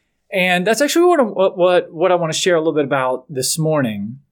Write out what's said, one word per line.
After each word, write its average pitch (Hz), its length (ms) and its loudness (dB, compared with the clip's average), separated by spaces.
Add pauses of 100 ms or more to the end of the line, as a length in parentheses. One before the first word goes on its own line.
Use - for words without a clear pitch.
(320)
and 180 340 0
that's 226 140 0
actually 294 240 2
what, 294 300 2
what, 190 240 0
what, 180 340 2
what 175 200 0
I - 20 4
wanna 165 180 -2
share 180 220 0
a 160 60 2
little 160 120 0
bit 147 120 0
about 127 440 -2
this 131 300 -4
morning. 131 600 -2 (120)